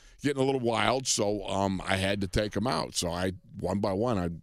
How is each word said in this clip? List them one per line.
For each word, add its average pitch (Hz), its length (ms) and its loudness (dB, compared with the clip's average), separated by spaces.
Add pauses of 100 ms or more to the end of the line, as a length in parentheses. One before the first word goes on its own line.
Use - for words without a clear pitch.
(220)
getting 135 200 0
a 131 40 4
little 135 160 2
wild, 117 460 2
so, 104 380 0
um, 98 400 0
I 95 120 2
had 98 240 0
to 95 80 -2
take 107 260 -2
'em 101 120 0
out. 143 280 -2
So 85 160 -2
I, 90 220 -2 (260)
one 95 200 0
by 101 120 0
one, 107 260 0
I, 87 120 0 (140)